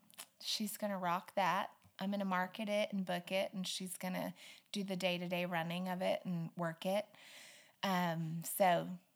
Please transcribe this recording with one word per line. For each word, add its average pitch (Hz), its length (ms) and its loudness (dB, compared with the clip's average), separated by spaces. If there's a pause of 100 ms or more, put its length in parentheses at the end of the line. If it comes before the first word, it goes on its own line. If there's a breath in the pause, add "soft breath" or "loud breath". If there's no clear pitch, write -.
(440)
she's - 340 -2
gonna 202 220 -2
rock 180 360 0
that. 185 360 4 (280)
I'm 196 120 0
gonna 202 140 0
market 185 440 0
it 208 240 2
and 190 120 0
book 180 280 -2
it, 190 200 0
and 185 140 -4
she's - 300 -6
gonna 185 360 -2 (400 loud breath)
do 202 120 -2
the 190 120 -2
day-to-day 180 500 0
running 170 420 -2
of 180 140 -2
it 190 220 2
and 170 320 -2
work 170 300 -2
it. 202 200 2 (760 loud breath)
Um, 165 600 2 (140)
so 175 320 6 (280)